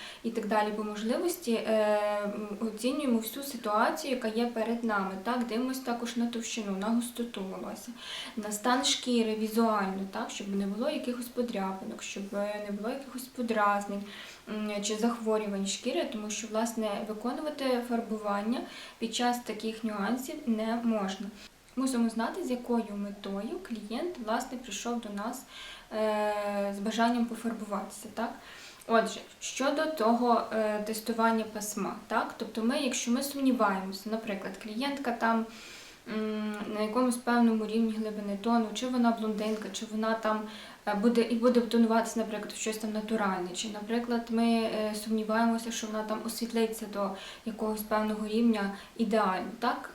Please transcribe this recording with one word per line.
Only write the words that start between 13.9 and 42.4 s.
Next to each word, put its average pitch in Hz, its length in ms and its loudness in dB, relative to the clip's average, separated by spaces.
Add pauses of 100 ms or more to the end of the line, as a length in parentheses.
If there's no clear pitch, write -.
м, 214 340 -4
чи 214 140 0
захворювань 214 680 0
шкіри, 294 460 -2
тому 214 180 -6
що, 226 160 -6
власне, 214 640 0
виконувати 277 560 -4 (240)
фарбування 208 720 0 (380)
під 226 160 -4
час 240 240 2
таких 220 460 -4
нюансів 220 520 -2 (100)
не 226 380 2
можна. 202 420 0 (500)
Мусимо 254 320 2
знати, 240 360 -2
з 254 60 -2
якою 233 460 0
метою 202 640 -4 (100)
клієнт, 240 480 -4 (100)
власне, 240 320 -2
прийшов 233 420 -4
до 220 80 -8
нас, 208 340 -4 (500)
е, 208 840 2
з - 20 -6
бажанням 226 480 4
пофарбуватися, 208 880 -6
так? 233 180 -2 (540)
Отже, 220 340 4 (200)
щодо 294 460 2
того, 233 560 4 (100)
е, 214 260 2
тестування 220 640 2
пасма, 202 520 -4 (100)
так? - 300 0
Тобто 226 260 -4
ми, 269 180 2
якщо 240 300 0
ми 269 120 4
сумніваємося, 220 880 2
наприклад, 196 420 -4 (100)
клієнтка 247 500 -2
там, 226 340 2 (640)
м, 214 460 -2 (200)
на 214 60 -2
якомусь 240 360 2
певному 233 500 4
рівні 220 260 2
глибини 208 500 -4
тону, 233 320 4
чи 247 120 -4
вона 247 240 4
блондинка, 214 600 0
чи 220 200 -8
вона 220 220 0
там, 220 260 0 (460)
е, 208 80 2
буде, 233 260 6
і 226 140 2
буде 240 260 6
тонуватися, 226 580 4
наприклад, 208 340 -4